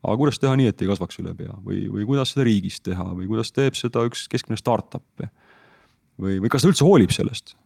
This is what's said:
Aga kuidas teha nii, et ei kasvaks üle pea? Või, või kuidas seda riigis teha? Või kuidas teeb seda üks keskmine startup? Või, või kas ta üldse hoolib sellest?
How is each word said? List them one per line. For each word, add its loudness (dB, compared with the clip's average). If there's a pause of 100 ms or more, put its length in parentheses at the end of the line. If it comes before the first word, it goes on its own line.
Aga 0
kuidas 0
teha 2
nii, 4
et -4
ei -2
kasvaks -4
üle -10
pea? -12 (160)
Või, -4
või -4
kuidas 0
seda 0
riigis 2
teha? -6
Või -8
kuidas -4
teeb 0
seda -2
üks -8
keskmine -4
startup? -2 (1160)
Või, -2
või -2
kas 0
ta 6
üldse 4
hoolib 8
sellest? -4